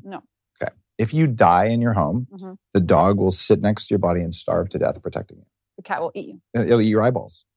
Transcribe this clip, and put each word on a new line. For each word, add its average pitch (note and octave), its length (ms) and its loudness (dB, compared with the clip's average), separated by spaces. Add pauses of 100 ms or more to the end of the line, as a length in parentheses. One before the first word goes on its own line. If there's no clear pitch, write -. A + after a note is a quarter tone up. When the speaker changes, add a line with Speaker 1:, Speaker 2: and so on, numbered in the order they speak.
Speaker 1:
No. - 180 -14 (400)
Speaker 2:
Okay. - 80 -8 (260)
If A2 160 -2
you D#3 140 2
die F#2+ 380 4
in A#2 160 0
your A#2 120 0
home, G2 400 -2
Speaker 1:
Mm-hmm. F#3+ 200 -16 (200)
Speaker 2:
the G#2 60 2
dog F2+ 400 4
will F#2+ 120 2
sit - 280 0
next G#2 280 -2
to - 60 -2
your G2 60 0
body F2 220 0
and E2+ 120 -6
starve F2+ 360 -4
to - 100 -8
death - 240 -4
protecting - 360 -12
you. - 60 -20 (300)
Speaker 1:
The F#3+ 80 -20
cat F#3 180 -8
will E3 140 -6
eat - 140 -12
you. - 120 -20 (120)
Speaker 2:
It'll A#2+ 260 2
eat A2 80 4
your G#2+ 140 2
eyeballs - 420 -4 (140)